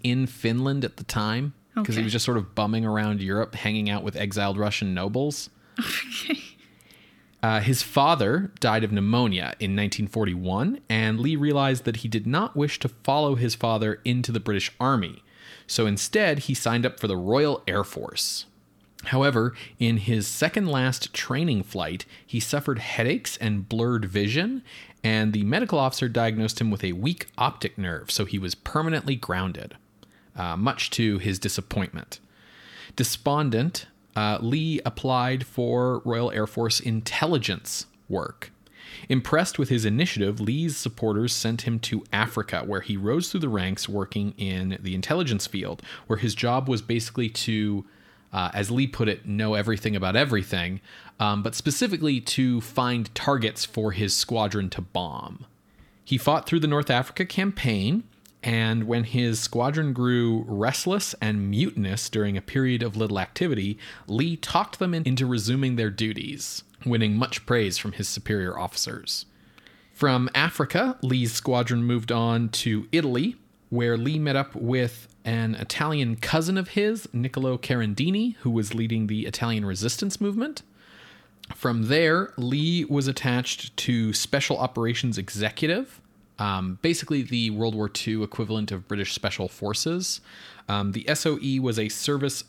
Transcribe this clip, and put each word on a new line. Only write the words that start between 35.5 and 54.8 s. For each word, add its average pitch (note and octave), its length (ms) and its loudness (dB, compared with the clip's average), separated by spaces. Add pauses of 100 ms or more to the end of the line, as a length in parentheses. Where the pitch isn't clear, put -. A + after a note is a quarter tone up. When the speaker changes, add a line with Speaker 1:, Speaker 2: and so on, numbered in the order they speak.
Speaker 1:
Royal A#2 260 0
Air G#2+ 160 0
Force A2+ 340 0
intelligence A2+ 1080 -2 (220)
work. - 420 -6 (580)
Impressed D3+ 500 2
with C#3 100 2
his A#2+ 160 2
initiative, G#2 560 2
Lee's C#3 360 0
supporters A2+ 560 0
sent A#2 300 -2
him A#2 180 0
to - 320 -4
Africa, G#2 520 0
where G2 160 -2
he G2+ 160 -4
rose A#2+ 340 0
through F#3+ 100 -2
the D3+ 80 0
ranks F#2+ 400 -2
working G2+ 500 -2
in F#2+ 420 -2
the F#2+ 140 -4
intelligence B2+ 520 0
field, - 360 -6 (240)
where A2 120 0
his G#2+ 160 0
job B2+ 340 0
was A#2 120 0
basically A#2 480 -2
to, G#2+ 560 -2 (480)
uh, F2+ 220 -2
as G2+ 160 -2
Lee C3 160 2
put A2+ 220 0
it, - 180 -2
know G#2+ 280 0
everything G#2 420 0
about F#2+ 180 0
everything, F#2+ 640 2 (380)
um, G#2 240 2
but A2+ 140 -2
specifically D#3 640 0
to B2 400 2
find A#2+ 560 0
targets A#2+ 480 0
for G#2+ 280 -2
his G2 220 0
squadron G#2 560 0
to - 100 -8